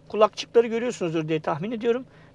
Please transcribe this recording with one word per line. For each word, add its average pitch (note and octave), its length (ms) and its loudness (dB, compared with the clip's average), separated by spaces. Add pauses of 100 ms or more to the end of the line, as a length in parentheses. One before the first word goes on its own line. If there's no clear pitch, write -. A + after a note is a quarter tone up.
kulakçıkları G#3+ 600 2
görüyorsunuzdur G3+ 600 -2
diye D#3+ 120 0
tahmin E3+ 320 -6
ediyorum. A#3 340 -2 (300)